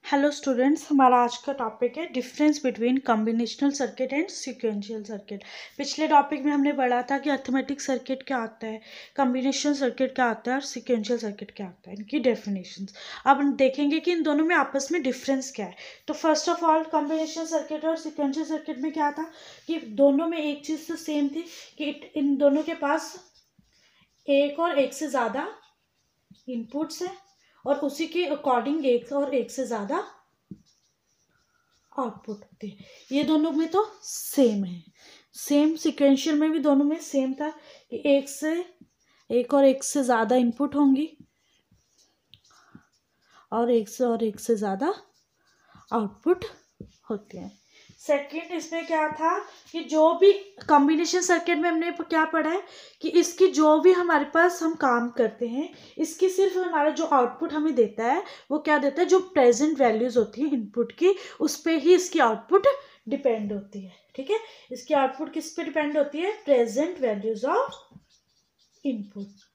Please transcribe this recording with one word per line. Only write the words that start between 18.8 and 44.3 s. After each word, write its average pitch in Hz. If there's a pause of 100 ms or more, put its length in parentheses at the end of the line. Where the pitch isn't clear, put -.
में 311
क्या 294
था 311 (360)
कि 320 (240)
दोनों 285
में 330
एक 294
चीज़ 311
तो 330
same 294
थी 330 (300)
कि 294
it-, -
इन 285
दोनों 285
के 330 (120)
पास 302 (1120)
एक 285
और 330
एक 262
से 311
ज़्यादा 262 (1000)
inputs 262
हैं 370 (480)
और 285
उसी 285
के 349
according 277
एक 240
और 277
एक 233
से 262
ज़्यादा 214 (1900)
output 220
होती -
है। - (260)
ये 285
दोनों 311
में 320
तो 392 (200)
same 214
है, 175 (540)
Same 294
sequential 285
में 311
भी 320
दोनों 277
में 311
same 269
था 302 (420)
कि 233
एक 277
से, 311 (720)
एक 240
और 277
एक 269
से 285
ज़्यादा 233
input 262
होंगी 285 (2500)
और 240
एक 226
से -
और 226
एक 208